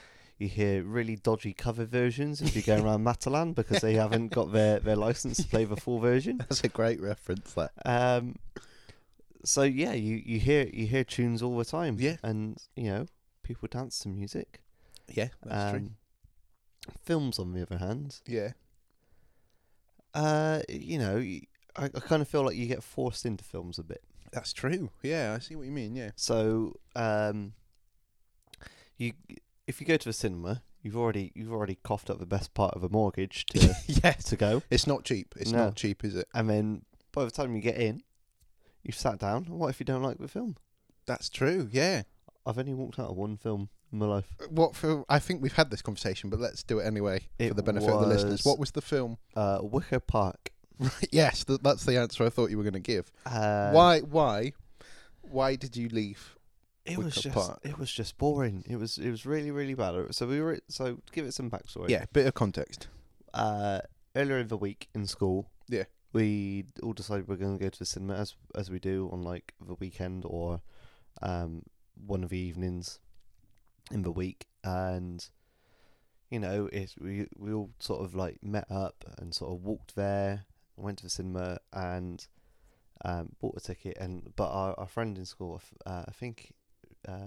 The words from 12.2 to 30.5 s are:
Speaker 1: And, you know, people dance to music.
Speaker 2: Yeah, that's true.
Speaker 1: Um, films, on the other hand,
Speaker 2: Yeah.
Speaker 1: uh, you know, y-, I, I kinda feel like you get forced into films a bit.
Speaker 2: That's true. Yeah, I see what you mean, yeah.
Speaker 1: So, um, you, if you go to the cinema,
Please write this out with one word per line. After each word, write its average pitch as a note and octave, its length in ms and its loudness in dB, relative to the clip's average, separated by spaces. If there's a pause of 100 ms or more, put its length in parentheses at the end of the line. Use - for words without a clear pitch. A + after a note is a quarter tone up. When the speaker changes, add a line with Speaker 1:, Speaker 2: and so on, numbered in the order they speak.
Speaker 1:
And, G#2+ 360 -4 (180)
you B2 140 -4
know, A2+ 160 -2 (360)
people - 260 -8
dance B2+ 320 -6
to - 80 -8
music. - 520 -8 (480)
Speaker 2:
Yeah, A2+ 200 -2 (140)
that's G#2 280 -2
true. G2+ 100 -2
Speaker 1:
Um, G#2 160 -10 (1080)
films, D3+ 360 0
on F2+ 160 -4
the F2+ 80 -4
other F2 160 -4
hand, B2+ 480 -6
Speaker 2:
Yeah. A#2 260 -4 (1600)
Speaker 1:
uh, D#3 540 2
you - 300 -4
know, G2+ 180 2
y-, F#2+ 260 -4 (340)
I, C#3 100 -2
I C3+ 140 -8
kinda D#3 240 4
feel C#3+ 200 2
like C3 120 0
you A#2+ 100 -2
get B2 160 -2
forced - 440 -4
into G#2+ 180 -4
films F2 340 -10
a E2+ 60 -8
bit. - 180 -12 (300)
Speaker 2:
That's - 200 -6
true. D#3 380 -2 (120)
Yeah, C3+ 340 -2
I A#2 40 -8
see D#3+ 160 -14
what C#3 100 -10
you C3+ 60 -8
mean, A#2+ 220 -6
yeah. A#2 220 -8
Speaker 1:
So, A2 580 2 (200)
um, G#2+ 580 0 (1400)
you, A#2+ 160 -4 (540)
if - 140 -6
you C#3 60 -8
go D#3+ 100 8
to A#2+ 120 -4
the A2 40 0
cinema, F#2+ 500 -2 (200)